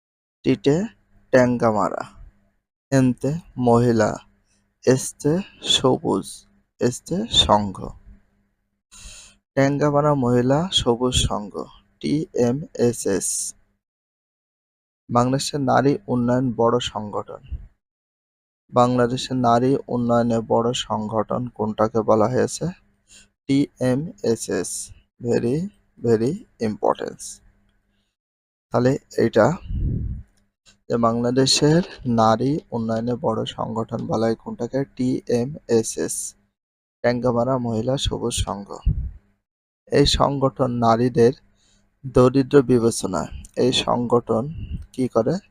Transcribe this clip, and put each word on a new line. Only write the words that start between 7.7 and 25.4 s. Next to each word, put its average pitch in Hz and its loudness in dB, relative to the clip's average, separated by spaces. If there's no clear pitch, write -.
ট্যাঙ্গামারা 143 2
মহিলা 127 2
সবুজ 123 2
সংঘ, 101 -2
টিএমএসএস। 120 -2
বাংলাদেশের 127 0
নারী 127 2
উন্নয়ন 123 0
বড় 117 2
সংগঠন। 101 -10
বাংলাদেশের 123 0
নারী 127 2
উন্নয়নে 120 0
বড় 113 0
সংগঠন 110 -4
কোনটাকে 110 -2
বলা 110 4
হয়েছে? 120 -2
টিএমএসএস। 127 -2
Very, 120 0